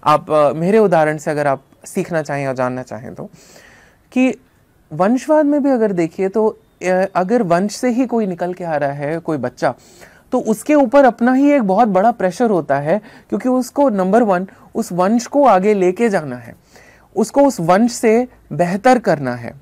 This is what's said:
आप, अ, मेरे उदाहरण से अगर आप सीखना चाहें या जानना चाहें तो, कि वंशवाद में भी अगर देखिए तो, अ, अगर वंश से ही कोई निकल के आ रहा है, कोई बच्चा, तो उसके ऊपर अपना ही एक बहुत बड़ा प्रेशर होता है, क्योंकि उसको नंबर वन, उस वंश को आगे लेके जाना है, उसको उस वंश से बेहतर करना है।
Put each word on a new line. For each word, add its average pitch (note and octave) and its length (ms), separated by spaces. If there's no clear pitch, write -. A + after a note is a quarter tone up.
आप, D3 280
अ, D3 220
मेरे F3+ 260
उदाहरण D#3+ 380
से D#3 140
अगर D3 160
आप C3+ 160
सीखना E3+ 360
चाहें C#3+ 220
या C3+ 100
जानना B2+ 280
चाहें G#2+ 340
तो, - 140
कि B3+ 280
वंशवाद B3+ 520
में C#4+ 180
भी C#4+ 60
अगर A3 220
देखिए F3 380
तो, G#3+ 300
अ, F#3 220
अगर F#3 280
वंश F3+ 320
से B3+ 140
ही A#3+ 160
कोई A3+ 220
निकल F3+ 260
के F3+ 100
आ E3 120
रहा C#3+ 160
है, D3 280
कोई D#3+ 180
बच्चा, B2 360
तो B3+ 80
उसके A3+ 360
ऊपर C#4 300
अपना A#3+ 280
ही C#4 180
एक C#4+ 120
बहुत G3+ 240
बड़ा G3 240
प्रेशर A3 380
होता C#3+ 300
है, E3 220
क्योंकि G#3+ 200
उसको B3+ 400
नंबर G3+ 340
वन, F#3+ 240
उस A3 160
वंश G3 340
को C#4+ 200
आगे G#3 280
लेके F#3+ 360
जाना D#3 260
है, A#2+ 200
उसको B3+ 260
उस C#4 180
वंश F#3+ 320
से A#3+ 360
बेहतर G3 460
करना D3 360
है। A#2 260